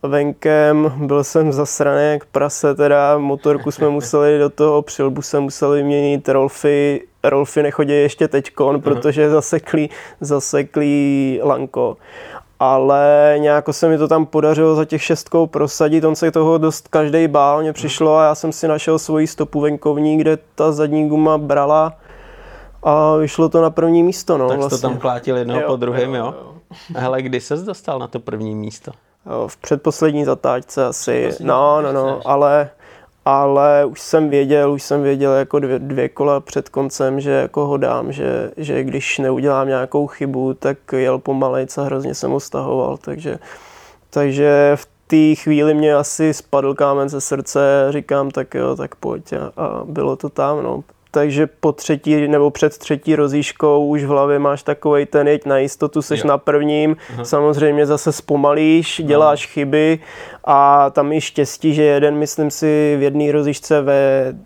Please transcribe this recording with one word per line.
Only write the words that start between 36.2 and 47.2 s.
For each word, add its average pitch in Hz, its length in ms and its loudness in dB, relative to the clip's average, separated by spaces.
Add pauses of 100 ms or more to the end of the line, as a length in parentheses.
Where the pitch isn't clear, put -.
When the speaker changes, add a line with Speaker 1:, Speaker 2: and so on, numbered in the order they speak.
Speaker 1:
před - 280 -8
koncem, 135 520 -4
že 139 100 -4
jako 135 360 -2
ho 143 100 -2
dám, 123 360 -2
že, 127 440 -6
že 143 280 -6
když 135 340 -6
neudělám 135 500 0
nějakou 135 380 -2
chybu, 131 480 -6
tak 139 240 -4 (140)
jel 131 260 0
pomalejc 131 600 -4
a 143 40 -4
hrozně 135 320 -6
jsem - 160 -6
ho 139 100 -2
stahoval, 135 560 -4
takže, 143 420 -10 (720)
takže 143 640 2
v - 140 -10 (180)
té 156 360 4
chvíli 151 320 2
mě 151 200 2
asi 147 400 0
spadl 139 400 -2
kámen 139 340 0
ze 143 120 -8